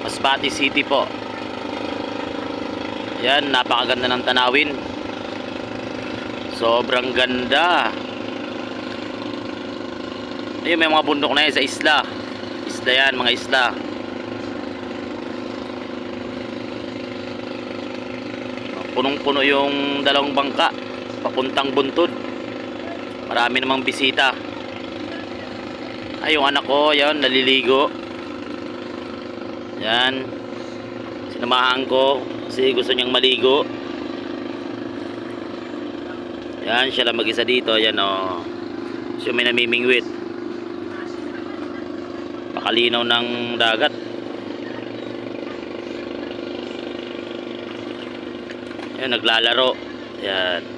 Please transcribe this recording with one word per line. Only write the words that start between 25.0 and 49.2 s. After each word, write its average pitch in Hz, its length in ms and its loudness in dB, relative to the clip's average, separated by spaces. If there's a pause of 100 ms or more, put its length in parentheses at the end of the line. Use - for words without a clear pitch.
Ay, 151 160 4
yung 147 80 4
anak 143 240 4
ko, 147 240 6
yan, 147 320 6
naliligo. 131 640 6 (1900)
Yan. 127 480 2 (1040)
Sinamahan 127 560 4
ko 131 320 6 (240)
kasi 131 320 2
gusto 123 160 2
niyang 127 240 2
maligo. 131 480 6 (3000)
Yan, 123 240 4
siya 123 160 2
lang 117 80 2
mag-isa 113 320 2
dito. 123 320 4
Yan, 110 240 4
oh. 95 400 0 (800)
Siya 123 80 -2
may 120 160 4
namimingwit. 120 560 6 (2500)
Pakalinaw 120 560 2
ng 120 200 4 (280)
dagat. 113 400 4 (4000)
Yan, 131 160 -2
naglalaro. 117 560 4 (480)